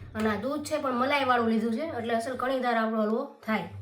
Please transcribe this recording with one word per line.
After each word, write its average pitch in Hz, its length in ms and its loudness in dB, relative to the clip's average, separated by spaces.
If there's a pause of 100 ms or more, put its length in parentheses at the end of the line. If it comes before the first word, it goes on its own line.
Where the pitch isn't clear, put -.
(140)
અને 220 160 0
આ 208 60 0
દૂધ 277 280 -2
છે 302 140 -2
પણ 262 140 0
મલાઈવાળું 254 580 4
લીધું 226 260 2
છે 302 80 -2 (140)
એટલે 226 160 -2
અસલ 240 220 -2
કણીદાર 247 400 0
આપણો 220 260 2
હલવો 226 220 2 (220)
થાય. 196 220 -2 (140)